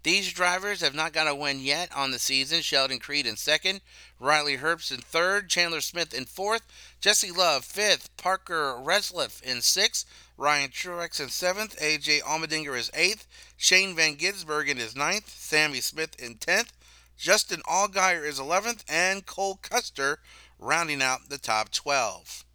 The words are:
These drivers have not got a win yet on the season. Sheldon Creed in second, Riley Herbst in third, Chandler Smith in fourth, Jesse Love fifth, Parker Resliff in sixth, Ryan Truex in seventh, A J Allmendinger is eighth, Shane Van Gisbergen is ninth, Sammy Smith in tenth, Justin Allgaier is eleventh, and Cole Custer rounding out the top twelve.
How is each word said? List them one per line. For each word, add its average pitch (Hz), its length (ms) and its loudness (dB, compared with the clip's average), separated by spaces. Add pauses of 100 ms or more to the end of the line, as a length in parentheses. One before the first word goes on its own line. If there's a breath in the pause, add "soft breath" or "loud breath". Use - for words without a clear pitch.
These 180 280 2
drivers 180 480 0
have 143 140 0
not 156 180 -2
got 156 160 2
a 143 60 0
win 139 240 -4
yet 135 380 -2
on 135 160 -2
the 123 80 -6
season. 135 400 0
Sheldon 135 400 0
Creed 139 260 -4
in 107 100 -4
second, 185 440 0 (400 loud breath)
Riley 147 380 2
Herbst 160 340 -2
in 123 80 -10
third, 185 480 0
Chandler 170 320 2
Smith 165 340 -4
in 131 100 -6
fourth, 214 380 -4 (380 loud breath)
Jesse 202 320 2
Love 165 320 2
fifth, 196 520 0
Parker 160 640 -2
Resliff 165 600 -2
in 123 180 -4
sixth, - 460 2 (300 loud breath)
Ryan 143 340 2
Truex 175 500 -6
in 135 80 -6
seventh, 190 520 -2
A 151 180 2
J 147 220 2
Allmendinger 156 560 -4
is 117 180 -4
eighth, 180 340 0 (280 loud breath)
Shane 185 380 4
Van 156 220 2
Gisbergen 151 640 -2
is 117 180 -6
ninth, 170 320 -2
Sammy 151 520 0
Smith 160 400 -6
in 117 140 -12
tenth, 190 380 0 (440 soft breath)
Justin 185 440 2
Allgaier 185 680 2
is 139 140 -4
eleventh, 202 480 -2
and 185 360 2
Cole 190 380 -6
Custer 147 560 -2 (400 loud breath)
rounding 147 440 0
out 131 260 0
the 139 100 -10
top 110 320 0
twelve. 120 720 -2 (100)